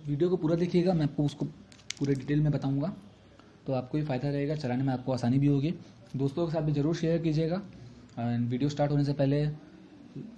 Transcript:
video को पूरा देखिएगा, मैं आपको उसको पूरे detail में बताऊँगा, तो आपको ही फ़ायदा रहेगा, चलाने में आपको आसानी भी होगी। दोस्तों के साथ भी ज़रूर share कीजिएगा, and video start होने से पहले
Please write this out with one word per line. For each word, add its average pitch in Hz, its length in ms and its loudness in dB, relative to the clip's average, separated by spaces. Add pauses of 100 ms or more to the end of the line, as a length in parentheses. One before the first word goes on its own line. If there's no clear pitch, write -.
video 147 240 0
को 185 60 2
पूरा 160 200 2
देखिएगा, 175 380 2
मैं 156 100 2
आपको 147 200 0
उसको 143 200 -2 (540)
पूरे 143 160 2
detail 143 260 0
में 151 120 2
बताऊँगा, 139 420 -2 (720)
तो 139 60 -2
आपको 127 260 -2
ही 151 60 0
फ़ायदा 139 260 -2
रहेगा, 143 240 -2
चलाने 131 300 -2
में 135 80 2
आपको 127 200 -2
आसानी 123 260 2
भी 143 80 4
होगी। 143 280 2 (420)
दोस्तों 139 300 0
के 156 60 -2
साथ 160 100 0
भी 151 100 2
ज़रूर 147 240 2
share 165 260 0
कीजिएगा, 160 400 0 (480)
and 120 400 -2
video 127 180 0
start 147 240 0
होने 143 120 4
से 139 100 0
पहले 139 320 2 (920)